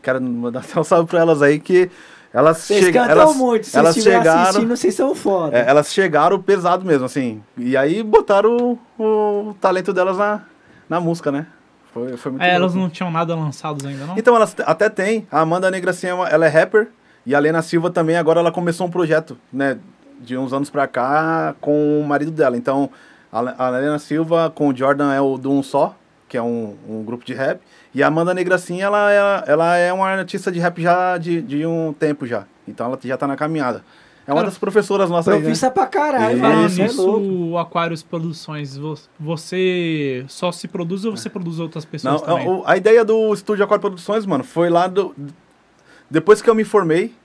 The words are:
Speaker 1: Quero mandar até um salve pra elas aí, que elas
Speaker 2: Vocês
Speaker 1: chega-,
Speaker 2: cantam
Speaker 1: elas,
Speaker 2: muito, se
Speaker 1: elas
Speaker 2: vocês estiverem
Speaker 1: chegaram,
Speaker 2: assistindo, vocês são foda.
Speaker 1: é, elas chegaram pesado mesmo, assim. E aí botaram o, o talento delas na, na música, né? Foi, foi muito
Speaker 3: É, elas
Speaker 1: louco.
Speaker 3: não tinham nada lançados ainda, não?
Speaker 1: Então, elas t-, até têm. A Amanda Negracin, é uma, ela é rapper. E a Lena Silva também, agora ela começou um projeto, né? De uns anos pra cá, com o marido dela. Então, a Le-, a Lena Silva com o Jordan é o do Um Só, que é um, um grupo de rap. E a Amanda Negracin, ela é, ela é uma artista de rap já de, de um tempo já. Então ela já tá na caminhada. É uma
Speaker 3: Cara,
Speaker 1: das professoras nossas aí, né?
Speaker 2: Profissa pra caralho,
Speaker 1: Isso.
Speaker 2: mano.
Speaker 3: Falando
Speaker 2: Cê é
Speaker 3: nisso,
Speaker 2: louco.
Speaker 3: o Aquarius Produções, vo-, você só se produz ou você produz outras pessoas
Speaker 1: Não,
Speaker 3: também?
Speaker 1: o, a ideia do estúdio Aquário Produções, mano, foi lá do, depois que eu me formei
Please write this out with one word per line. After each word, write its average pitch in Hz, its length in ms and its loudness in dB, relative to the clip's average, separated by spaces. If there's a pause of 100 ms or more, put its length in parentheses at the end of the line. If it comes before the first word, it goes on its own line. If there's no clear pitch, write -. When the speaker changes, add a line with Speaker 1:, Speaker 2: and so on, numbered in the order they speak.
Speaker 1:
Quero 131 200 -2
mandar 120 380 -6
até - 200 -6
um 160 40 0
salve 165 240 2
pra 170 140 2
elas 160 200 4
aí, 147 180 4
que 180 300 2 (440)
elas 156 240 4
Speaker 2:
Vocês 202 260 2
Speaker 1:
chega-, 180 240 4
Speaker 2:
cantam 160 140 6
Speaker 1:
elas, 311 160 6
Speaker 2:
muito, 240 300 0
se - 100 -2
Speaker 1:
elas 165 160 6
Speaker 2:
vocês 214 120 2
estiverem 196 180 6
Speaker 1:
chegaram, 165 260 4
Speaker 2:
assistindo, 226 260 0
vocês - 200 0
são - 200 0
foda. 165 420 0
Speaker 1:
é, 120 100 4
elas 147 260 4
chegaram 185 480 2
pesado 185 440 0
mesmo, 143 200 2
assim. 123 360 -6 (160)
E 127 200 -2
aí 160 260 0
botaram 233 720 2 (200)
o, 226 60 -6 (460)
o 202 120 -14
talento 185 320 -2
delas 185 240 -2
na, 208 240 -2 (480)
na 165 100 -2
música, 165 320 -4
né? 147 160 -6 (460)
Foi, 123 240 -10
foi 135 160 -10
muito 135 100 -6
Speaker 3:
É, 180 60 2
elas 180 240 0
Speaker 1:
louco. 190 60 -2
Speaker 3:
não 185 100 -2
tinham 180 220 -8
nada 165 240 -2
lançados 151 500 -8
ainda, 139 220 -12
não? 185 100 -6
Speaker 1:
Então, 233 180 4
elas 220 180 2
t-, - 120 -8
até 208 240 2
têm. 214 420 -2
A 147 100 2
Amanda 175 300 0
Negracin, 185 360 -4
é 180 60 -4
uma, 180 140 -4
ela 160 180 4
é 156 40 6
rapper. 190 400 4 (360)
E 123 80 -2
a 143 60 4
Lena 160 220 2
Silva 170 280 0
também, 170 280 0
agora 165 240 2
ela 170 100 2
começou 170 360 -4
um 170 40 -6
projeto, 160 460 -2 (160)
né? 135 240 -2 (420)
De 127 160 -10
uns 131 160 -6
anos 139 180 -4
pra 139 180 -2
cá, 156 760 -2
com 151 400 0
o - 40 -2
marido 147 260 -2
dela. 143 260 2
Então, 135 320 -2 (420)
a 107 100 -4
Le-, 123 160 -4
a 127 120 -2
Lena 143 300 -2
Silva 160 540 0
com 151 160 0
o 135 60 0
Jordan 139 380 2
é 135 80 0
o 135 160 0
do 131 140 -6
Um 139 120 2
Só, 147 320 0 (320)
que - 80 -12
é 120 60 -2
um, 117 340 -6 (140)
um 110 140 -10
grupo 120 200 -10
de 131 120 -10
rap. 135 260 -4 (320)
E 127 80 -2
a 143 60 4
Amanda 165 260 0
Negracin, 180 480 -2
ela 208 300 2
é, 202 340 2
ela 165 320 2
é 175 160 2
uma 190 160 0
artista 190 420 -4
de 175 80 -4
rap 170 220 -2
já 180 380 2
de, 170 240 -4
de 143 200 -6
um 165 300 -4
tempo 147 320 -2
já. 113 200 -6 (220)
Então 113 200 -8
ela 131 160 -6
já 127 120 -4
tá 139 120 -4
na 139 80 -4
caminhada. 143 480 -4 (420)
É - 60 -4
uma 147 60 2
Speaker 3:
Cara, 202 100 0
Speaker 1:
das 190 100 -8
professoras 196 540 0
nossas 170 220 0
aí, 156 60 4
né? 151 60 -4
Speaker 2:
Profissa 160 240 0
pra 381 160 0
caralho, 269 480 0
Speaker 1:
Isso. 247 80 0
Speaker 2:
mano. - 140 4
Speaker 3:
Falando 170 160 4
Speaker 2:
Cê 180 100 0
é - 40 4
Speaker 3:
nisso, 269 200 0
Speaker 2:
louco. 202 200 2 (260)
Speaker 3:
o 170 80 -2
Aquarius 165 420 -4
Produções, 156 760 -10
vo-, 147 200 -10 (220)
você 160 1080 -4
só 175 240 -4
se 175 160 -12
produz 185 380 -6
ou 226 100 -4
você 233 140 -10
produz 170 300 -8
outras 160 260 -10
pessoas 147 360 -4
Speaker 1:
Não, - 60 -10
Speaker 3:
também? 165 220 0
Speaker 1:
o, 185 160 -2
a 165 120 4
ideia 220 280 6
do 220 280 2
estúdio 208 300 -2
Aquário 202 180 2
Produções, 202 440 -4
mano, 147 180 -2
foi 170 280 0
lá 175 160 4
do, 185 260 -2 (960)
depois 202 320 4
que - 80 2
eu 226 60 4
me 220 80 0
formei 190 500 0 (120)